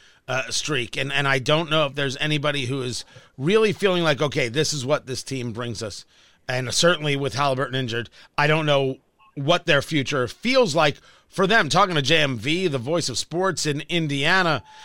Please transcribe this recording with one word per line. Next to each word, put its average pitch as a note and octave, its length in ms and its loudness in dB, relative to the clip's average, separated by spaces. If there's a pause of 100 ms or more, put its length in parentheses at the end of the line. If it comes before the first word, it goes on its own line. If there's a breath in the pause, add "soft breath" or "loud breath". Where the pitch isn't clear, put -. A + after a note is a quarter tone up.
(260 soft breath)
uh, B2+ 240 -4
streak. B2+ 460 -4
And, C#3 160 -4
and C#3 160 0
I C3+ 100 2
don't D3 320 0
know D#3 160 2
if C3+ 80 -8
there's C#3 220 -2
anybody C#3+ 500 -2
who C3 160 -4
is B2 220 -8 (340 soft breath)
really G3+ 340 2
feeling F3+ 300 0
like, D3+ 180 2
"Okay, C#3+ 280 0
this C#3+ 240 0
is C#3 120 -6
what C3+ 220 -2
this B2+ 160 -8
team B2 300 -6
brings A#2 320 -8
us." G2+ 200 -12 (440 soft breath)
And B2+ 260 -4
certainly D3+ 400 2
with C#3 200 -2
Halliburton C3+ 420 0
injured, A#2 340 -4 (260 soft breath)
I D3 120 4
don't D#3 180 2
know C#3 300 2 (400)
what D#3 300 0
their C#3+ 160 4
future C3+ 440 -2
feels A#3+ 480 2
like D3+ 220 2 (380 soft breath)
for F#3 140 2
them, G#3 200 4
talking F3+ 280 2
to D3 60 2
J D3+ 160 2
M C#3 200 0
V, E3 300 0
the C#3 100 -2
voice C#3+ 300 -2
of A#2+ 100 -6
sports F3+ 480 -2
in D3 220 -2
Indiana. D#3+ 760 0 (220 loud breath)